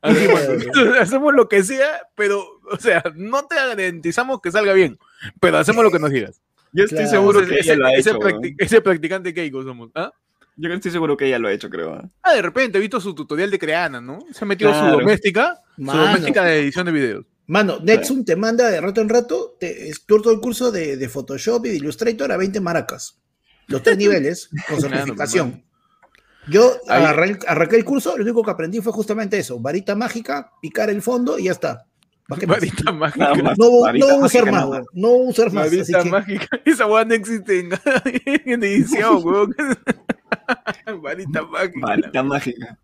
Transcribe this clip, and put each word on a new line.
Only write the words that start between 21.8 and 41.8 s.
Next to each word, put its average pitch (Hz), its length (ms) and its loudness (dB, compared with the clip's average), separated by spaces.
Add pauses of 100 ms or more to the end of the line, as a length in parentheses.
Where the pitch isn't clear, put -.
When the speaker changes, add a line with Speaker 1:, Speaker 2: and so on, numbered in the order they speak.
Speaker 2:
a 180 60 -2
veinte 196 240 -2
maracas. - 580 -6 (480)
Los 135 160 -6
tres - 140 4
niveles, 175 520 0 (180)
con 151 100 -4
Speaker 1:
<laughs> - 20 -2
Claro, 135 160 -2
Speaker 2:
certificación. 135 560 -2
Speaker 1:
mano. - 120 -20 (840)
Speaker 2:
Yo 220 240 6 (160)
Speaker 1:
Ahí - 160 4
Speaker 2:
agarré 151 280 2
el, 196 160 -6
arranqué 165 280 2
el 233 100 4
curso, 269 320 -2
lo 214 60 -2
único 226 200 0
que 208 80 -4
aprendí 170 300 -6
fue 214 120 -4
justamente 214 440 -4
eso: 127 220 -6
varita 175 360 -4
mágica, 226 560 -6 (100)
picar - 280 -4
el 202 120 -2
fondo 247 360 -2
y - 80 -4
ya 180 60 0
está. 143 340 -6 (420)
¿Para 156 120 -8
qué 180 80 -4
más? 190 120 2
Speaker 1:
Varita 170 320 -2
mágica. 151 340 -2
Speaker 3:
Nada 143 180 2
más. 180 160 0
Speaker 2:
No, 240 220 8
Speaker 3:
Varita 247 260 4
Speaker 2:
no 277 80 6
voy 277 80 4
a - 20 4
usar 247 200 4
Speaker 3:
mágica, 196 60 2
Speaker 2:
más, 180 100 2
Speaker 3:
nada. 139 100 -2
Speaker 2:
weón. 135 220 -6
No 190 160 0
voy 247 180 6
a - 20 -2
usar 220 220 2
más, 190 140 0
Speaker 1:
Varita 170 180 2
Speaker 2:
así 156 100 -4 (120)
que 175 60 0
Speaker 1:
mágica. 196 360 -2 (140)
<laughs> - 40 -4
Esa 240 220 4
weá 220 180 4
no 226 80 0
existe 208 460 -2
en, 175 100 -8 (560)
<laughs> 277 200 -2
en 240 180 -2
edición, 220 600 2
weón. 202 360 0
<laughs> - 1400 -8
Varita 156 420 -8
mágica. 170 380 -6